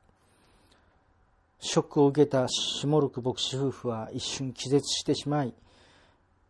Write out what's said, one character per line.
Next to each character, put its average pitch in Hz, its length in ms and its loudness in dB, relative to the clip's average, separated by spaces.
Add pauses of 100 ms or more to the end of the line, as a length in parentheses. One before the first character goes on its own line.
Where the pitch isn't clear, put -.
(1600)
シ - 200 0
ョ - 20 2
ッ - 60 -2
ク - 160 2
を 143 40 8
受 143 180 6
け 143 40 -2
た 127 180 2
シ - 380 -4
ュ 143 40 0
モ 151 120 4
ル 135 80 2
ク - 120 -10
牧 120 200 -2
師 - 160 -4
夫 135 140 -2
婦 - 160 -8
は 110 260 -6
一 127 100 -6
瞬 131 300 -6
気 - 160 -10
絶 139 180 4
し - 160 -4
て 147 120 0
し 139 140 -8
ま 147 160 0
い、 - 80 -8 (960)